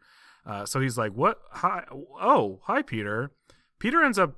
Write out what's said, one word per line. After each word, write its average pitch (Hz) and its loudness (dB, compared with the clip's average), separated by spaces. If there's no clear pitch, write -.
Uh, 101 -8
so 131 -2
he's 123 0
like, 110 -2
"What? 160 0
Hi. 185 -4
Oh, 139 0
hi, 254 0
Peter." 110 -4
Peter 302 2
ends 226 4
up 175 2